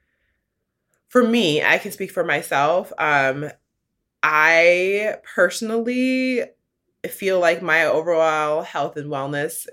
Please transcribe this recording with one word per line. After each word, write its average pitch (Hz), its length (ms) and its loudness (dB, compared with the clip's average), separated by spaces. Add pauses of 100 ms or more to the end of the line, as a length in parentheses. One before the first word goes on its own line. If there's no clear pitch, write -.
(1080)
for 247 140 4
me, 220 400 2
I 139 160 2
can - 140 -10
speak 190 180 -10
for 175 140 -4
myself. 156 720 -2
Um, 143 500 0 (760)
I 175 920 4 (160)
personally 247 1080 0 (640)
feel 190 300 -2
like 175 240 2
my 160 220 2
overall 156 800 0
health 143 340 -6
and 147 160 -10
wellness 143 600 -6